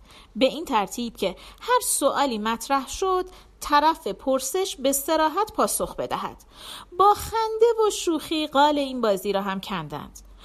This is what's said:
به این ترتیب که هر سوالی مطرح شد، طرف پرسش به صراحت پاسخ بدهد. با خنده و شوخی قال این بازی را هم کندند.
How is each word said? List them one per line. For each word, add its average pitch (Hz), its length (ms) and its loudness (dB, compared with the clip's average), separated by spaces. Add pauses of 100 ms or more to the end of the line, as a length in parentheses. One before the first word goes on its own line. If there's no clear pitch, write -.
(360)
به 233 100 4
این 262 180 0
ترتیب 226 520 -2
که 190 200 -2 (240)
هر 494 220 2
سوالی 269 560 2
مطرح 226 500 -2
شد، 370 400 -2 (320)
طرف 302 460 2
پرسش 262 720 -2
به 269 160 0
صراحت 311 600 0
پاسخ 202 440 -2
بدهد. - 480 -6 (540)
با 403 160 6
خنده 440 720 2
و 403 40 2
شوخی 311 560 -2
قال 294 320 4
این 262 220 -4
بازی 202 320 0
را 196 100 -2
هم 196 180 -4
کندند. 151 600 -8 (240)